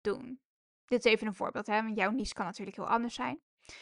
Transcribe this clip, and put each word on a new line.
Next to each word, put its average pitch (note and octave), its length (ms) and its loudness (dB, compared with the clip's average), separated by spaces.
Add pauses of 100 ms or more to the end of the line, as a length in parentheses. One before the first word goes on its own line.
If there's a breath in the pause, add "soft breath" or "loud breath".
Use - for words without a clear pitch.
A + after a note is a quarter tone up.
doen. - 420 -4 (440)
Dit B3 180 4
is A3+ 80 8
even A3 140 4
een G#3 80 -2
voorbeeld, - 320 -4
hè, G#3+ 160 2
want G#3+ 160 -2
jouw G3 120 4
niche A3+ 240 -2
kan G#3 100 -4
natuurlijk G3 320 -8
heel - 120 -6
anders A#3 260 0
zijn. B3+ 260 -4 (400 loud breath)